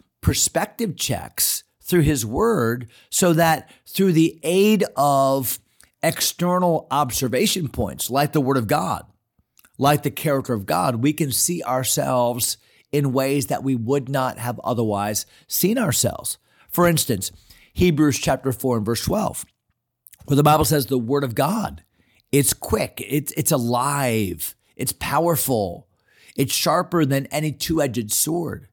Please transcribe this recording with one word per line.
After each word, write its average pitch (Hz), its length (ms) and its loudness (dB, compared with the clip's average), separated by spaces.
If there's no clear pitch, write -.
perspective - 760 -2
checks - 680 -4
through 175 220 2
his 143 240 2
word, 127 640 0
so 180 220 2
that 160 380 2
through 190 260 2
the 160 300 2
aid 190 420 4
of 135 640 2
external 175 880 0
observation 135 760 0
points, - 420 -6
like 143 220 0
the 156 80 2
word 135 160 0
of 113 100 0
God, 151 380 -2
like 143 240 2
the 143 80 -2
character 135 420 -2
of 98 140 -2
God, 117 300 0
we 135 160 0
can 147 200 -4
see 175 320 -2
ourselves 127 920 0
in 139 200 2
ways 135 340 0
that - 180 -4
we 135 100 0
would 123 340 0
not 131 300 -2
have 117 240 -6
otherwise 107 640 -2
seen 220 300 0
ourselves. - 600 -2
For 175 200 2
instance, 131 420 0
Hebrews 151 460 4
chapter 131 340 -2
four 120 240 -2
and 104 100 -2
verse 113 180 -2
twelve, - 400 -2
where 139 100 2
the 143 60 6
Bible 151 220 6
says 143 220 2
the 135 120 0
word 139 260 0
of 117 100 -6
God, 180 500 -2
it's 139 240 2
quick, - 520 -4
it's, 135 260 -4
it's 156 200 -2
alive, 120 1040 -2
it's - 160 -4
powerful, 135 960 0
it's 139 180 0
sharper 170 500 2
than 139 220 0
any 151 260 -4
two-edged 123 580 -2
sword. - 600 -4